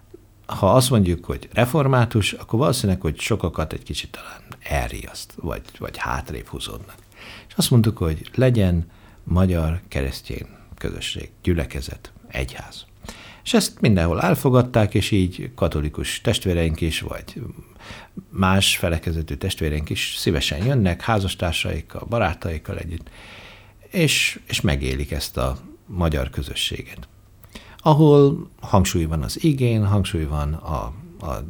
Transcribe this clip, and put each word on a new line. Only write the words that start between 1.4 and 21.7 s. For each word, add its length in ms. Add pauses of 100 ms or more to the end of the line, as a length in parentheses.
református, 800
akkor 260
valószínűleg, 420
hogy 200
sokakat 520
egy 100
kicsit 280
talán 320 (200)
elriaszt, 720
vagy, 260 (160)
vagy 180
hátrébb 500
húzódnak. 500 (520)
És 80
azt 140
mondtuk, 280
hogy 360
legyen 560 (320)
magyar 640
keresztény 580 (320)
közösség, 520 (120)
gyülekezet, 720 (160)
egyház. 560 (600)
És 100
ezt 260
mindenhol 400
elfogadták, 720
és 160
így 440
katolikus 640
testvéreink 600
is, 200
vagy 420 (880)
más 460
felekezetű 580
testvéreink 560
is 280
szívesen 460
jönnek, 380
házastársaikkal, 1080